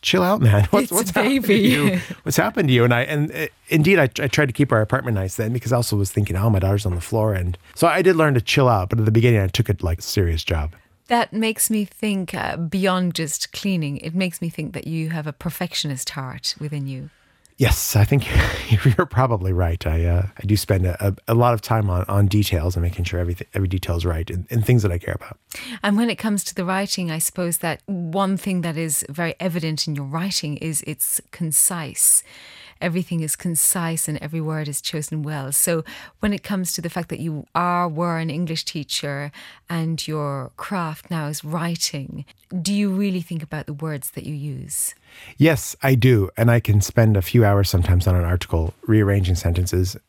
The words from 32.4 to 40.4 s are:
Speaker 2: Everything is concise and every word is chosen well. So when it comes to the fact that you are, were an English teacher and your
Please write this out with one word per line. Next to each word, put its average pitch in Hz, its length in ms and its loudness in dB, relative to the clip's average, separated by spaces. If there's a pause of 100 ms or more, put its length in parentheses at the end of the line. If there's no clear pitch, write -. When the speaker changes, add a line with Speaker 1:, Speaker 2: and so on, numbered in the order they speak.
Speaker 2:
Everything 170 400 -2
is 156 160 -6
concise 165 720 -2
and 151 100 -4
every 160 220 -6
word 156 260 -4
is 147 140 -6
chosen 156 420 -6
well. 143 300 -6
So 160 320 0 (340)
when 208 140 0
it 202 100 -6
comes 185 300 -4
to - 80 -8
the 165 100 -8
fact 170 200 -8
that - 100 -8
you 151 340 -6
are, 175 340 0
were 165 300 -2
an 160 100 -4
English 160 360 -6
teacher 143 680 -8 (400)
and 165 380 -4
your 143 480 -6